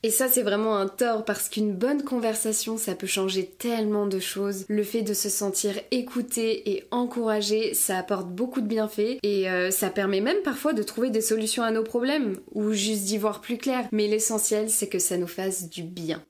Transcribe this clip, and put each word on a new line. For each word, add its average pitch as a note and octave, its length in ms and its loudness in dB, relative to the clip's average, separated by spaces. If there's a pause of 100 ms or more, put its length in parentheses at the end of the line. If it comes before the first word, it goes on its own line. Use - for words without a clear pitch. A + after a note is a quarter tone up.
Et A3+ 60 2
ça, B3+ 200 2
c'est B3 120 4
vraiment G#3 380 2
un F#3+ 100 0
tort A3 380 0
parce - 240 -2
qu'une G#3 240 0
bonne C4+ 280 0
conversation, A3 760 0
ça G3+ 160 -2
peut F#3 120 -6
changer F#3+ 380 0
tellement G#3+ 640 0
de F#3+ 140 0
choses. G3 480 -4
Le G#3 160 2
fait A3+ 180 -2
de G#3 100 0
se G3+ 160 0
sentir G3 460 0 (160)
écouté A#3+ 800 -2
et G3 200 -2
encouragé, A3 840 0
ça F#3+ 240 0
apporte F#3 320 -2
beaucoup B3 320 -2
de G#3 60 0
bienfaits A3 540 0
et, G3 280 2
euh, F#3 200 2
ça G3 200 0
permet G3 320 2
même F4 200 2
parfois D4 300 0
de G#3+ 100 0
trouver A#3+ 280 0
des A3 100 2
solutions A3 420 0
à A3+ 100 2
nos A3 120 2
problèmes A#3+ 540 0 (140)
ou G#3+ 200 0
juste G#3 320 0
d'y G3+ 140 0
voir G#3 240 0
plus A#3 160 -4
clair. B3 340 0
Mais G#3+ 140 2
l'essentiel, G#3+ 640 2
c'est G#3 180 0
que F#3 100 -2
ça F3+ 200 0
nous F3+ 80 0
fasse F#3 420 -4
du F3 140 -10
bien. E3 480 -6